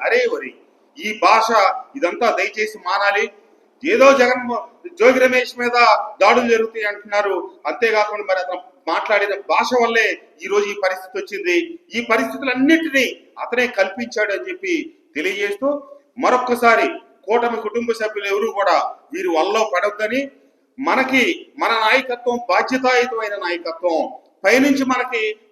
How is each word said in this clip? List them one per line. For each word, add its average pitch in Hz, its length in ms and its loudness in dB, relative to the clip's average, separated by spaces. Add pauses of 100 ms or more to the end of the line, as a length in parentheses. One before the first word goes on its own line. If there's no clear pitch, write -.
అరే 233 320 2
ఒరి", 135 200 -8 (460)
ఈ 214 240 -6
భాష, 220 300 4 (440)
ఇదంతా 175 380 0
దయచేసి 214 500 -4
మానాలి. 202 460 0 (580)
ఏదో 262 240 6
జగన్, 247 360 0 (500)
జోగి 254 200 6
రమేష్ 247 400 0
మీద 240 120 -2 (500)
దాడులు 240 280 4
జరుగుతాయి 220 360 0
అంటున్నారు, 202 680 -2 (160)
అంతేకాకుండా 208 580 0
మరి 185 140 0
అతను 180 220 -6 (260)
మాట్లాడిన 202 480 0 (140)
భాష 226 200 2 (120)
వల్లే 226 400 0 (220)
ఈ 185 40 -8
రోజు 202 180 0
ఈ 202 180 -6
పరిస్థితి 185 340 -4
వచ్చింది. 175 640 -2 (160)
ఈ 233 160 -4
పరిస్థితులన్నింటినీ 269 1080 0 (180)
అతనే - 280 -2
కల్పించాడు 214 680 -4
అని 185 160 -6
చెప్పి 170 480 -6 (180)
తెలియజేస్తూ, 202 680 -4 (360)
మరొక్కసారి 240 680 2 (100)
కూటమి 226 640 -4
కుటుంబ 233 300 -4
సభ్యులు 214 360 -6
ఎవరూ 214 240 -2
కూడా 185 440 0 (180)
వీరు 185 160 -4
వల్ల 202 460 0
పడొద్దని, 214 540 -2 (500)
మనకి 233 800 0
మన 190 100 0
నాయకత్వం 240 720 0 (100)
బాధ్యతాయుతమైన 240 880 0
నాయకత్వం, 170 760 -4 (320)
పైనుంచి 269 400 4
మనకి 247 500 -2 (160)